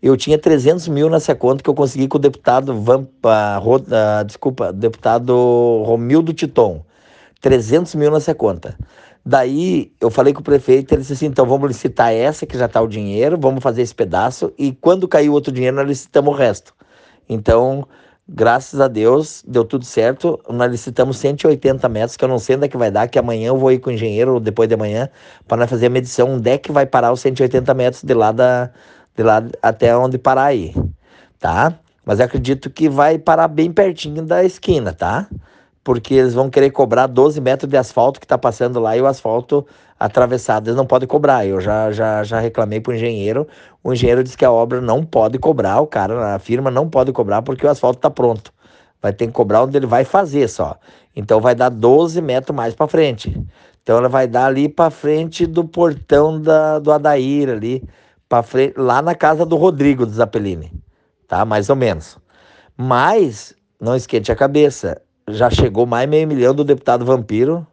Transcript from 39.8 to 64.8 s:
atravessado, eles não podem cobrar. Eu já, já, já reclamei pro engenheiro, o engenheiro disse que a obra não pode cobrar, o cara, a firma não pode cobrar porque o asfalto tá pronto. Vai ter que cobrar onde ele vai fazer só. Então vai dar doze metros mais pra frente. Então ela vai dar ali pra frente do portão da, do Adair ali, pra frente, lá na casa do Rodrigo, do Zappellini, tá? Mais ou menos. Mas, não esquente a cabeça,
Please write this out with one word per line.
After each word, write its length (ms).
atravessado, 720
eles 80
não 80
podem 220
cobrar. 380
Eu 160
já, 300
já, 320
já 160
reclamei 400
pro 140
engenheiro, 540
o 100
engenheiro 300
disse 140
que 80
a 60
obra 300
não 220
pode 360
cobrar, 400
o 80
cara, 480
a 40
firma 300
não 200
pode 220
cobrar 300
porque 240
o 40
asfalto 300
tá 100
pronto. 440
Vai 120
ter 140
que 60
cobrar 300
onde 140
ele 80
vai 180
fazer 440
só. 300
Então 240
vai 160
dar 140
doze 520
metros 340
mais 180
pra 140
frente. 540
Então 140
ela 120
vai 180
dar 200
ali 200
pra 220
frente 560
do 180
portão 800
da, 380
do 120
Adair 580
ali, 340
pra 140
frente, 360
lá 240
na 120
casa 320
do 100
Rodrigo, 500
do 60
Zappellini, 640
tá? 180
Mais 240
ou 60
menos. 420
Mas, 800
não 160
esquente 360
a 40
cabeça, 640